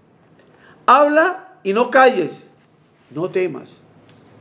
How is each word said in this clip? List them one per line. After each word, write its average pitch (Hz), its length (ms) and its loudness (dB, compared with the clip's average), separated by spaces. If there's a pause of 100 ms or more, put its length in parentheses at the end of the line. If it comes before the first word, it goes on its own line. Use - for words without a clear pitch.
(880)
"Habla 294 760 0
y 196 120 -4
no 247 160 -2
calles, 233 580 0 (680)
no 165 140 -6
temas". 175 400 -6 (720)